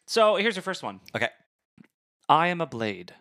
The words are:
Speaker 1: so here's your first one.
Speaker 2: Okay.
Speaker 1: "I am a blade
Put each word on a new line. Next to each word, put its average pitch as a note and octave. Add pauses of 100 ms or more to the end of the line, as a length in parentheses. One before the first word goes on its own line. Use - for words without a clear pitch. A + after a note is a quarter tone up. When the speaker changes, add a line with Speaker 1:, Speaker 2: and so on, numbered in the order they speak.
Speaker 1:
so D#4+
here's G3+
your F#3
first F#3
one. G2 (160)
Speaker 2:
Okay. A2+ (960)
Speaker 1:
"I D#3+
am F3
a E3
blade A2+